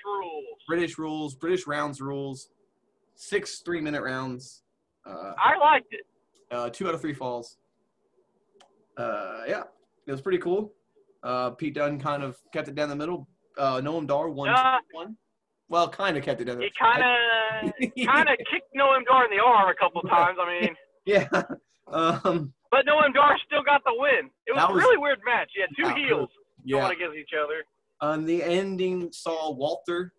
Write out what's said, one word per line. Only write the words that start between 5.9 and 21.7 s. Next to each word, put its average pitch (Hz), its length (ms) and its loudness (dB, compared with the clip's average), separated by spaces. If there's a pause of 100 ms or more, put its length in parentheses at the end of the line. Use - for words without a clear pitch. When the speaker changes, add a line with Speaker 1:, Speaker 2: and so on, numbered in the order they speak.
Speaker 1:
it. - 140 -16 (420)
Speaker 2:
uh, 120 220 -4
two 190 160 -8
out 165 80 -2
of 143 60 -8
three 151 120 -6
falls. 123 440 -10 (1400)
Uh, 110 500 -6
yeah, 190 160 -6 (420)
it 139 60 -10
was 135 100 -8
pretty 185 160 0
cool. 196 360 -4 (500)
Uh, 123 280 -2
Pete 143 220 -6
Dunne 147 260 -2
kind 143 240 -4
of 131 140 -10 (140)
kept 156 160 -6
it 139 80 -14
down 147 140 -2
the 143 60 -8
middle. 151 320 -6 (300)
Uh, 135 200 0
Noam 151 300 -4
Dar 147 220 0
won 139 200 -4
Speaker 1:
Uh, 254 300 4
Speaker 2:
two - 60 -6 (120)
one. 202 200 -12 (520)
Well, 170 200 2
kinda 175 320 -2
kept 127 200 -4
it 117 40 -6
down 123 140 -6
the - 60 -4
Speaker 1:
he 403 140 -6
Speaker 2:
middle. 453 140 6
Speaker 1:
kinda, 226 800 0 (220)
Speaker 2:
<laughs> - 0 -
Speaker 1:
kinda 262 420 4 (140)
kicked - 240 -6
Noam 269 300 4
Dar 254 200 6
in 220 100 0
the 202 80 4
arm 214 260 8
a 175 60 0
couple 175 280 0
times. 175 380 4
I 175 200 -2
mean, 175 140 -2 (300)
Speaker 2:
Yeah. 196 260 4
<laughs> 180 120 0 (440)